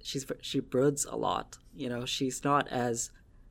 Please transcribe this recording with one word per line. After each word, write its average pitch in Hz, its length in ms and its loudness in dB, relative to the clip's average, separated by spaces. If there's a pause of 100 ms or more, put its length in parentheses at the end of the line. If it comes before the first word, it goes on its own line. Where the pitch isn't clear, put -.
She's, - 240 -6 (140)
she - 200 -2
broods 139 440 2
a 117 120 -6
lot. 98 420 -2 (160)
You 139 140 -6
know, 120 160 -4
she's 127 380 -2
not 143 260 4
as 120 420 0 (400)